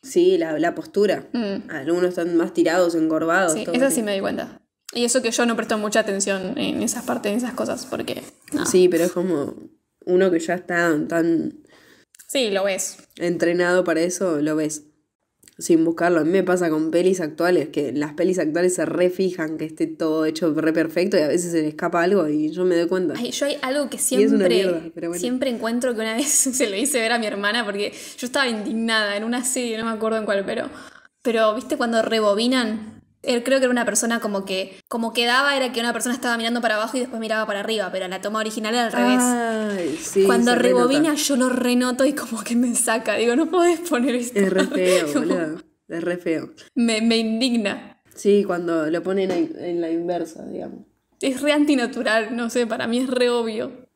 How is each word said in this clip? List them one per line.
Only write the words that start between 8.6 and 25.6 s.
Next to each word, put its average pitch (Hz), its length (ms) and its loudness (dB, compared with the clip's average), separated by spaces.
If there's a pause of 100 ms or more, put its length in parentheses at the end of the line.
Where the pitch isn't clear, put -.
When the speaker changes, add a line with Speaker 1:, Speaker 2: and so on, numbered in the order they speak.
Speaker 1:
Sí, 185 240 4
pero 165 140 2
es 180 80 2
como 175 460 -2 (500)
uno 185 240 4
que 170 80 2
ya 170 160 -2
está 175 420 0 (120)
tan 165 560 0 (600)
Speaker 2:
Sí, 247 260 0
lo 190 120 0
ves. 190 340 -4 (180)
Speaker 1:
entrenado 175 680 2
para 160 180 0
eso, 175 380 0
lo 156 140 0
ves. 156 300 -2 (760)
Sin 160 260 4
buscarlo. 165 360 2
A 147 40 2
mí 165 60 2
me 190 120 4
pasa 180 280 2
con 156 200 0
pelis 180 300 2
actuales, 160 480 0
que 147 200 -2
en 127 120 -4
las 151 140 -4
pelis 180 240 0
actuales 170 360 0
se 156 120 -2
refijan 175 720 0
que 156 60 -6
esté 156 240 -4
todo 160 360 -2
hecho 156 300 0
re 156 180 0
perfecto 175 460 0
y - 20 6
a 151 80 2
veces 175 240 0
se 165 80 2
le 151 80 -2
escapa 170 340 -2
algo 180 260 2
y 151 220 0
yo 180 140 -4
me 175 120 4
doy 170 120 2
cuenta. 180 280 0
Speaker 2:
Ay, 247 160 -4
yo 285 140 -2
hay 294 160 -4
algo 269 280 -2
que 226 60 -8
Speaker 1:
Y - 20 -12
es - 120 -2
una 208 360 4
Speaker 2:
siempre, - 20 6
Speaker 1:
mierda, 180 340 2 (120)
pero 170 140 -6
bueno. 175 120 -6
Speaker 2:
siempre 254 300 -2
encuentro 233 440 -2